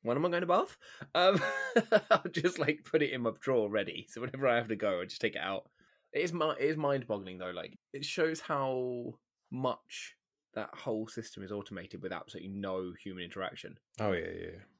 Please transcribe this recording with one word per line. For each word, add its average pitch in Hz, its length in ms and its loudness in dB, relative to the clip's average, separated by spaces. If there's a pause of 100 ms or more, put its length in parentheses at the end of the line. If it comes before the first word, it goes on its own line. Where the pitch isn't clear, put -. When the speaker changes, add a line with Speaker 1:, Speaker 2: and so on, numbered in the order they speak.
Speaker 1:
When 117 140 2
am 156 100 2
I - 20 2
going 170 140 0
to 180 40 -4
Bath? 190 300 2 (400)
Um, 180 240 8 (340)
<laughs> - 380 6
I'll - 180 4
just, 170 300 0
like, 151 240 2
put 156 180 4
it 135 80 2
in 127 120 -2
my 113 180 2
drawer 117 280 4
ready, 101 400 -2
so - 120 -10
whenever 131 260 -2
I 120 100 6
have 117 120 2
to 113 80 0
go, 95 240 2
I 92 40 -2
just - 160 -10
take 104 140 0
it - 80 -6
out. 95 260 -4 (440)
It 147 100 0
is 175 100 0
mi-, 156 280 0
it 135 40 2
is 156 120 2
mind-boggling, 113 640 -2
though. 90 120 -6
Like, 87 260 -10 (160)
it 139 120 -8
shows 160 360 0
how 127 760 -2 (360)
much - 640 -4 (400)
that 107 180 -6
whole 113 360 -4
system - 340 -10
is 95 80 -10
automated 98 520 -8
with 92 100 -6
absolutely 92 380 -10
no 95 420 -4 (100)
human 92 220 -8
interaction. - 540 -8 (200)
Speaker 2:
Oh, 104 140 2
yeah, 82 140 0
yeah, 85 140 -8 (120)
yeah. 87 60 -16 (220)